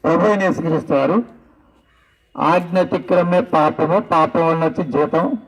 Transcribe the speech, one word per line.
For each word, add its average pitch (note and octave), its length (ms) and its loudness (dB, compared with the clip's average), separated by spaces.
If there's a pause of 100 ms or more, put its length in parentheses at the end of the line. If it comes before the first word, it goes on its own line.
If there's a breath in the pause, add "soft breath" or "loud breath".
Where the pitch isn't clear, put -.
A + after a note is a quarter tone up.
ప్రభు E3+ 220 2
అయిన G3+ 160 2
యేసుక్రీస్తు D#3+ 520 -2
వారు D3+ 280 2 (1160 soft breath)
ఆజ్ఞ E3+ 400 0
అతిక్రమే F3+ 600 0
పాపము, D#3 600 0
పాపం E3 480 0
వలన E3 160 0
వచ్చే D#3+ 200 -2
జీతం D3+ 480 -2 (160)